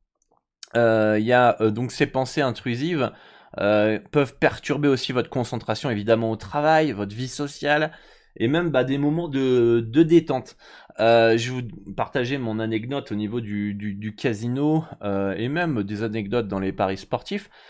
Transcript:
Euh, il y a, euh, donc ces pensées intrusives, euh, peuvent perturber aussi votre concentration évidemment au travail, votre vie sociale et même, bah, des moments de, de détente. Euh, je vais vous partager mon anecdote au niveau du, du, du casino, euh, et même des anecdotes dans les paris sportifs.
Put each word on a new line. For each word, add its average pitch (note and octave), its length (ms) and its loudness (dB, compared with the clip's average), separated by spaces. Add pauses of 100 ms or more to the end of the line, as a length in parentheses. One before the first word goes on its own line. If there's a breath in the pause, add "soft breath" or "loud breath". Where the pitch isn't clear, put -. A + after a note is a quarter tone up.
(760)
Euh, A2 420 4
il G#2+ 80 0
y A#2+ 60 2
a, B2 280 6
euh, A2 120 4
donc A#2 180 -4
ces - 160 0
pensées C3 360 -2
intrusives, C3 720 -2 (460 loud breath)
euh, G#2+ 400 2 (120)
peuvent C#3 280 0
perturber D3 500 0
aussi C3+ 240 0
votre B2 160 -2
concentration A#2+ 640 -4
évidemment A2+ 400 2
au A2 60 -2
travail, D3+ 560 2
votre G2+ 220 -6
vie B2 140 -8
sociale D3 640 -2 (440 loud breath)
et A2+ 120 0
même, E3+ 220 0
bah, C3 120 4
des C3+ 140 -2
moments D3+ 320 0
de, B2 580 2
de A#2+ 160 4
détente. D#3 540 2 (440 loud breath)
Euh, A2+ 360 6
je A#2 160 -4
vais B2+ 80 -6
vous - 340 -12
partager B2+ 440 -4
mon A2 200 -4
anecdote A2+ 540 -4
au - 20 -4
niveau G#2+ 280 -4
du, G#2 320 -4
du, G2+ 200 -8
du G#2 200 -8
casino, C3 680 -2 (180)
euh, G2 340 -2
et A2+ 120 -4
même D3+ 340 -2
des G2+ 200 -8
anecdotes A2 460 -2
dans G2 120 -4
les F#2+ 120 -2
paris F#2+ 240 -2
sportifs. - 540 -8 (200 loud breath)